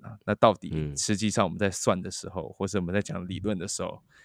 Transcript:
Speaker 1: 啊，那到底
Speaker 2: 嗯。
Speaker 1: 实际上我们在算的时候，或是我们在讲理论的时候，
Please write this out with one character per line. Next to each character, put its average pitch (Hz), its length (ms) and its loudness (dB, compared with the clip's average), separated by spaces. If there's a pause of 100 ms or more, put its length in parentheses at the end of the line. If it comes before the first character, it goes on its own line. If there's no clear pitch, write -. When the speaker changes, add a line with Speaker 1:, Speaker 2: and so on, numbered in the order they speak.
Speaker 1:
啊， - 220 -14
那 107 100 2
到 110 180 8
底 - 220 -4
Speaker 2:
嗯。 78 220 -2
Speaker 1:
实 107 200 0
际 104 140 2
上 104 140 4
我 87 40 2
们 85 80 -6
在 98 140 2
算 95 320 0
的 95 80 -6
时 - 180 -10
候， 92 300 -8
或 98 80 -2
是 95 140 0
我 - 20 0
们 87 100 -2
在 101 80 2
讲 90 280 -4
理 92 100 -6
论 104 180 -2
的 90 120 -6
时 - 120 -4
候， - 220 -8 (220)